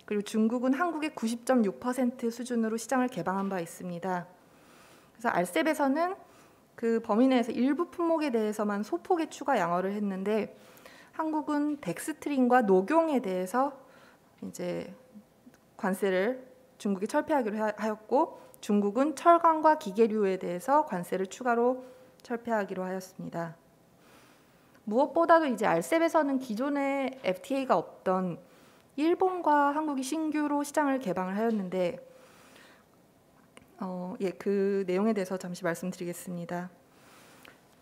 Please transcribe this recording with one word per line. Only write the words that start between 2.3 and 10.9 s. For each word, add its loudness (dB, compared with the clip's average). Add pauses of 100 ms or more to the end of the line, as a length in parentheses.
시장을 0
개방한 -4
바 -4
있습니다. -6 (840)
그래서 -4
알셉에서는 2 (640)
그 0
범위 4
내에서 4
일부 0
품목에 0
대해서만 0
소폭의 -2
추가 0
양호를 2
했는데 -2 (580)